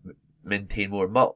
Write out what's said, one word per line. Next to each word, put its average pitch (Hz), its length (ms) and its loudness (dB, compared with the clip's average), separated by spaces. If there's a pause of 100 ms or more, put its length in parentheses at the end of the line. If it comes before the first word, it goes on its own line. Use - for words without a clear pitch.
m-, - 120 -16 (280)
maintain 101 460 -4
more 98 180 0
mu-, 120 280 4